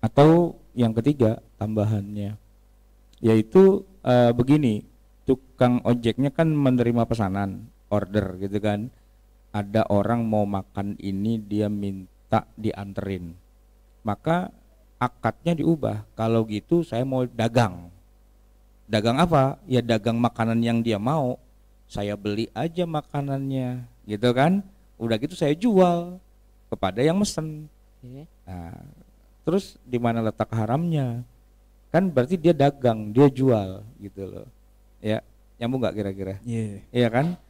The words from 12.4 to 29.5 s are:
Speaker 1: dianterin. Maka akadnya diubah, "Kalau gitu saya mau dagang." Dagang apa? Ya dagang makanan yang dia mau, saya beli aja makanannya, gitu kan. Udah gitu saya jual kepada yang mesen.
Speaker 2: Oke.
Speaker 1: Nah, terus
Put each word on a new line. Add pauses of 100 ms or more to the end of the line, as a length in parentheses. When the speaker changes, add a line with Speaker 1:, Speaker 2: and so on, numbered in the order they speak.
Speaker 1:
dianterin. (720)
Maka (480)
akadnya
diubah,
"Kalau
gitu
saya
mau
dagang." (960)
Dagang
apa?
Ya
dagang
makanan
yang
dia
mau, (560)
saya
beli
aja
makanannya, (240)
gitu
kan. (320)
Udah
gitu
saya
jual (560)
kepada
yang
mesen. (320)
Speaker 2:
Oke. (240)
Speaker 1:
Nah, (640)
terus